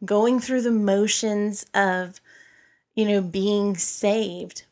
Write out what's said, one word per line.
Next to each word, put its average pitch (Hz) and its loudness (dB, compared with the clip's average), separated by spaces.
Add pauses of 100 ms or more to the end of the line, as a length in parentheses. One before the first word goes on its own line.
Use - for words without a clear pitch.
going 220 2
through 254 -2
the 233 0
motions 208 0
of, 185 0 (720)
you 220 2
know, 202 2
being 202 0
saved, 185 -4